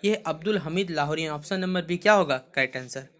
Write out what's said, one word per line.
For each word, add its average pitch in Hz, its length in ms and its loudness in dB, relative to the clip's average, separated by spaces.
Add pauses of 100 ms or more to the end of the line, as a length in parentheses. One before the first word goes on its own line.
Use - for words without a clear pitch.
ये 202 60 4
है 208 160 0
अब्दुल 165 320 -2
हमीद 170 320 -2
लाहौरी। 156 380 -2
ऑप्शन 151 320 -4
नंबर 185 220 0
बी 175 140 -2
क्या 208 160 4
होगा 147 260 4
करेक्ट 131 380 -2
आंसर? 127 300 -10 (140)